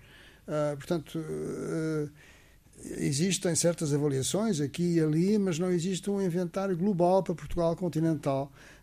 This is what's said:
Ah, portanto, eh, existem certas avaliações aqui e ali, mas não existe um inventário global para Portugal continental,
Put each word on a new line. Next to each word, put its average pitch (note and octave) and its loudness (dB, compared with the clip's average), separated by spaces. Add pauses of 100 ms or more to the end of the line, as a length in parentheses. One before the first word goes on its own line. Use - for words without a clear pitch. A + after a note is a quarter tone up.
(460)
Ah, D3+ -2
portanto, E3 -4
eh, D#3 -4 (920)
existem E3 0
certas E3 0
avaliações D3 0
aqui E3+ 0
e E3 4
ali, E3 4
mas F#3 0
não F#3 0
existe F3+ 0
um G3+ 0
inventário F#3 0
global F#3 4
para F3 -2
Portugal E3 0
continental, D#3 0 (300)